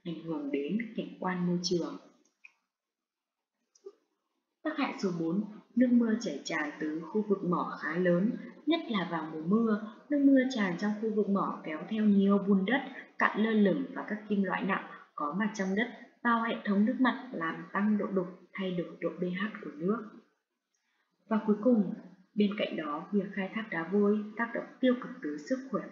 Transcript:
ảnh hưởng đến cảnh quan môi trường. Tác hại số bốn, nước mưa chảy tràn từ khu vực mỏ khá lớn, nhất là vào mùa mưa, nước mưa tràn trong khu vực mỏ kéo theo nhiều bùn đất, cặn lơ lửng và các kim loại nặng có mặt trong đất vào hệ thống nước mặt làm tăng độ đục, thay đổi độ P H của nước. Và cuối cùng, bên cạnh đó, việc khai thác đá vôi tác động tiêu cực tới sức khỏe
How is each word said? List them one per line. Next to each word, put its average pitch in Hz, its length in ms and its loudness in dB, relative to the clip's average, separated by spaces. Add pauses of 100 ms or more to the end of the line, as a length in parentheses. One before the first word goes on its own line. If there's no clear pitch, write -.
ảnh 165 200 -8
hưởng 147 280 -6
đến 143 260 -2 (200)
cảnh - 220 -8
quan 180 280 -4
môi 175 160 0
trường. 160 340 -4 (2750)
Tác 311 140 -4
hại 220 160 -2 (100)
số 196 60 0 (100)
bốn, 165 240 0 (320)
nước 247 160 6
mưa 233 300 6
chảy 143 220 -6
tràn 151 360 -4
từ 156 220 -4 (100)
khu 214 180 0
vực 190 140 0
mỏ 165 380 0
khá 156 160 -4
lớn, 180 340 4 (340)
nhất 330 140 4 (100)
là 185 220 -2
vào 160 220 -4
mùa 156 140 -6
mưa, 214 480 2 (140)
nước 285 160 2
mưa 269 140 8 (160)
tràn 185 220 0
trong 208 140 0 (100)
khu 208 140 0
vực 202 140 2
mỏ 185 360 0
kéo 156 140 -6 (100)
theo 214 160 0
nhiều 196 320 8 (100)
bùn 190 180 6
đất, 262 160 2 (380)
cặn 214 240 2
lơ 226 80 2
lửng 202 420 4
và 143 160 -8
các 208 80 -4 (120)
kim 196 140 2
loại 175 200 -2
nặng 185 240 -2 (280)
có 147 240 -4
mặt 214 160 0
trong 190 200 -2
đất 240 120 0 (360)
vào 233 200 2
hệ 226 120 -2 (100)
thống 208 200 4
nước 254 140 2
mặt 247 320 0
làm 165 240 -4 (180)
tăng 208 240 2
độ - 100 -2
đục, 185 200 0 (260)
thay 190 180 -4
đổi 170 280 -6
độ 170 100 -2
P 170 120 -8
H 190 420 -4
của 151 120 -10
nước. 185 340 -2 (1200)
Và 220 180 2
cuối 208 160 6
cùng, 214 300 4 (420)
bên 208 220 4
cạnh - 200 -4
đó, 156 340 -6
việc 196 220 2
khai 196 220 -4
thác 220 160 -6
đá 165 200 -4
vôi 208 280 4 (180)
tác 233 160 -2
động - 100 -4 (160)
tiêu 254 220 6
cực 180 100 -10 (120)
tới 151 140 -6 (120)
sức 262 220 -2
khỏe 190 200 -2